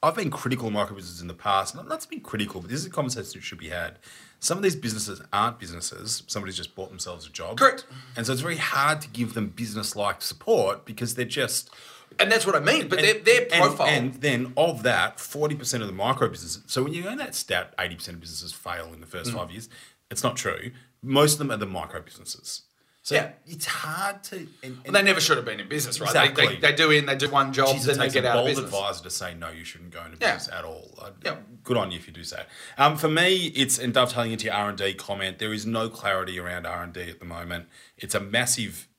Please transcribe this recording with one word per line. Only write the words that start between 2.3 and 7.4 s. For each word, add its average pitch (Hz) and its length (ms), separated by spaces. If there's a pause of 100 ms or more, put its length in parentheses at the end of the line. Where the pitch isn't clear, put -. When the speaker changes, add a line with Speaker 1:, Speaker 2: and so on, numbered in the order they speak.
Speaker 1:
but 87 100
this 135 100
is 156 60
a 180 40
conversation 123 440
that 92 80
should - 160
be 78 100
had. 85 300 (440)
Some 170 140
of 202 60
these 185 140
businesses 107 440 (140)
aren't 113 240
businesses. 90 680
Somebody's 95 300
just 90 180
bought 92 140
themselves 87 380
a 78 40
job. 87 280